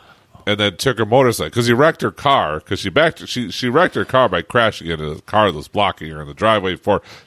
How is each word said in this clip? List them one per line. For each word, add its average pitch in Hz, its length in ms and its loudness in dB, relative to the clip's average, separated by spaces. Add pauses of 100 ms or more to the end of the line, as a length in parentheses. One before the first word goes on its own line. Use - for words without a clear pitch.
(460)
and 104 120 0
then 104 200 0
took 120 200 -2
her 113 80 0
motorcycle 113 440 2
'cause 117 160 0
he 120 80 4
wrecked 151 260 4
her 113 100 -2
car 90 500 0
'cause - 200 -6
she 101 80 -6
backed, 127 400 0
she, 117 220 -6
she - 180 -4
wrecked 160 260 2
her 104 120 -2
car 131 240 2
by 87 100 0
crashing 107 480 0
into 78 260 -6
the - 80 -14
car 107 300 2
that 76 40 -8
was 73 120 -12
blocking 92 420 -2
her 76 120 -12
in 73 60 -12
the 71 60 -14
driveway 95 400 0
before 92 280 0 (240)